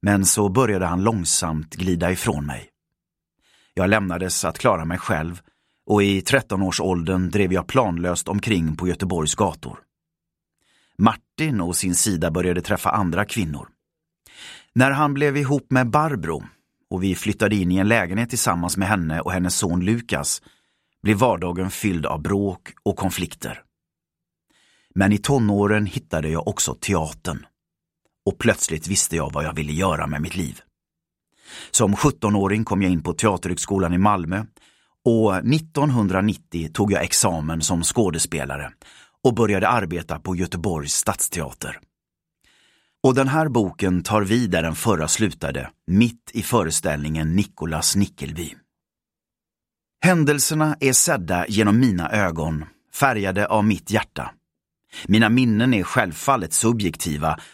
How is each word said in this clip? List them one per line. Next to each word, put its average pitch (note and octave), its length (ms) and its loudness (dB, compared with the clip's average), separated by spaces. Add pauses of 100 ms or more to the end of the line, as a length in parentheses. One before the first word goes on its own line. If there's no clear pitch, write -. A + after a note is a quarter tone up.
Men G2+ 240 4
så G2+ 240 2
började G2+ 360 2
han F2 180 0
långsamt E2+ 720 -2
glida F2 360 0
ifrån E2 340 -2
mig. C#2 240 -10 (1040)
Jag F#2 160 2
lämnades F#2 560 0
att E2 140 -4
klara F2+ 260 2
mig E2+ 120 -2
själv E2+ 440 -4 (440)
och G#2 180 4
i G2 180 2
tretton-årsåldern F#2 1080 0
drev F#2+ 220 2
jag F2+ 140 -2
planlöst F2+ 600 0
omkring F2+ 480 0
på F2+ 120 -4
Göteborgs E2+ 480 -2
gator. E2+ 440 -2 (1200)
Martin A2 600 0
å F2 120 -4
sin F2+ 220 -2
sida F2 360 0
började F2 300 0
träffa G2 280 -2
andra F#2+ 360 0
kvinnor. D#2 420 -6 (1040)
När C3 180 4
han C#3+ 220 0
blev C#3+ 240 0
ihop C#3 340 -2
med C3 180 2
Barbro G#2+ 540 0 (460)
och F#2 140 -4
vi F#2+ 120 2
flyttade G#2 400 0
in F2+ 160 2
i F#2 60 2
en F#2+ 100 2
lägenhet A2 420 0
tillsammans F2 480 -2
med F#2+ 100 -2
henne E2 340 -2
och F2 100 -4
hennes F2+ 260 -2
son F2+ 280 -2
Lukas G#2 560 -2 (640)
blev G#2 140 2
vardagen F#2 540 0
fylld F2+ 340 -2
av D#2 160 -4
bråk G2 520 -4 (100)
och G2+ 120 0
konflikter. - 680 -6 (1300)
Men G2 180 4
i G#2+ 40 2
tonåren G#2 680 2
hittade D#2+ 440 -6
jag E2 180 -2
också - 280 -4
teatern. D#2+ 680 -4 (800)
Och F#2+ 120 0
plötsligt E2 500 -2
visste F#2 280 -2
jag D2 180 -4
vad D2 120 -4
jag D#2 80 -6
ville D2+ 200 -6
göra D#2+ 340 0
med D2 140 -6
mitt E2+ 140 -6
liv. E2+ 240 -6 (1120)
Som G2+ 240 2
sjuttonåring G#2 720 2
kom G2 160 0
jag F2+ 100 2
in E2 120 0
på F2 100 -2
Teaterhögskolan F2+ 800 0
i F2 40 2
Malmö F#2+ 480 0 (600)
och A2 400 4
nittonhundranittio G#2+ 1200 0
tog G2+ 220 0
jag E2 120 2
examen E2 580 -2
som E2+ 220 0
skådespelare D#2 880 -2 (520)
och B2 100 4
började G2+ 340 2
arbeta E2+ 520 -2
på F#2 160 -4
Göteborgs E2+ 580 -4
stadsteater. - 840 -6 (1200)
Och C3 120 6
den C3+ 120 4
här D#3 220 2
boken F#2 540 0
tar G#2+ 180 2
vid G#2+ 300 0
där E2 120 2
den D#2+ 120 -2
förra D#2+ 320 0
slutade, C#2+ 600 -2 (180)
mitt A2 460 2
i G#2+ 100 -4
föreställningen D#2 920 0
Nicolas E2 600 -2
Nickelby. E2+ 600 -4 (1500)
Händelserna D#3 800 2
är C3 140 4
sedda F2+ 540 0
genom G#2+ 320 4
mina F#2+ 320 2
ögon, D#2+ 540 0 (280)
färgade G2+ 540 0
av G#2 180 2
mitt G#2 260 -2
hjärta. - 400 -4 (760)
Mina G#2+ 240 4
minnen A#2+ 440 4
är F#2+ 100 0
självfallet G#2+ 680 -2
subjektiva, D#2+ 880 0 (140)